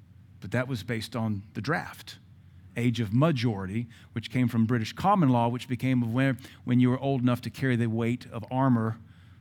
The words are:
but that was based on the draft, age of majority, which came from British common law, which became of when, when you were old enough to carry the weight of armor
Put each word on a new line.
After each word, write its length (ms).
but 120
that 160
was 160
based 320
on 280
the 80
draft, 580
age 240
of 140
majority, 760
which 180
came 160
from 180
British 280
common 360
law, 180
which 200
became 360
of 100
when, 240
when 160
you 100
were 100
old 220
enough 200
to 80
carry 260
the 120
weight 440
of 200
armor 460